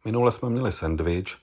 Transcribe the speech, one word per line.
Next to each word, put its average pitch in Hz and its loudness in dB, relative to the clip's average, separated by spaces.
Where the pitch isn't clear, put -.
Minule 120 4
jsme 120 -4
měli 117 0
sendvič, 82 -2